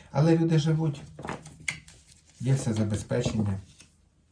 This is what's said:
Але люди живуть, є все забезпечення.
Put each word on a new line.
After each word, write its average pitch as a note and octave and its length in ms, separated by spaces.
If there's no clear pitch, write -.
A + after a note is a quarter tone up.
Але D#3+ 260
люди E3 220
живуть, D#3 420
є B2+ 140
все A2+ 200
забезпечення. G#2 880